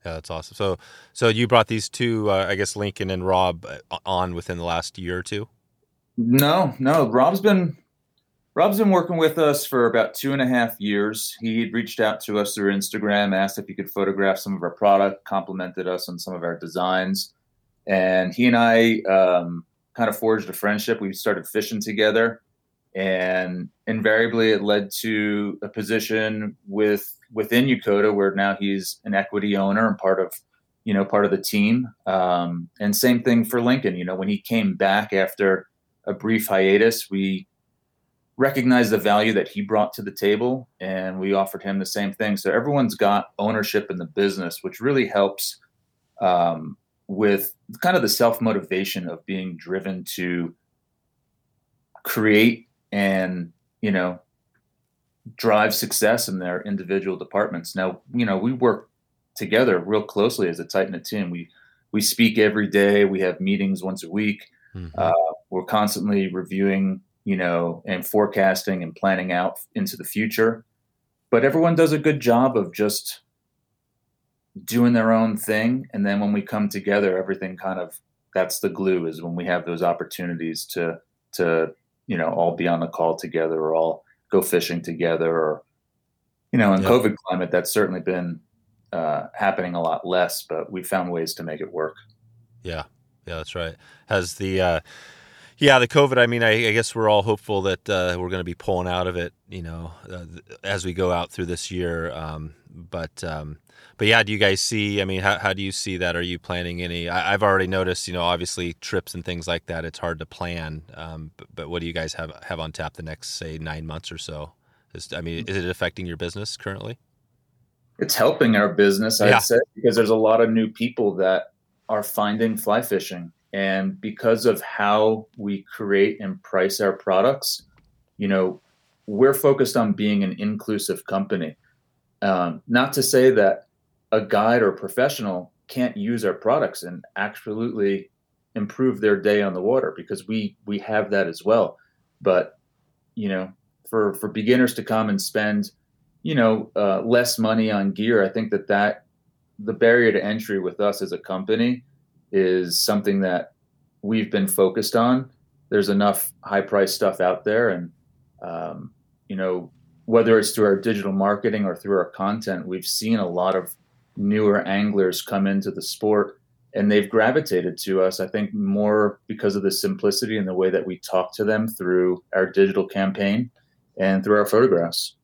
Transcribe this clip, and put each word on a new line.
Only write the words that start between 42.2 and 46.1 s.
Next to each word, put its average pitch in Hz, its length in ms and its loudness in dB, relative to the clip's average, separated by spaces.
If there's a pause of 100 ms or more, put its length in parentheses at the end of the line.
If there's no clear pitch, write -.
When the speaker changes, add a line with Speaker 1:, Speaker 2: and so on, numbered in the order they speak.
Speaker 2:
So 98 140 -2
everyone's 123 460 0
got 104 300 2 (120)
ownership 104 500 -2
in 92 100 -6
the 87 80 -8
business, 95 560 -2
which - 180 -10
really 131 260 0
helps, - 520 0 (640)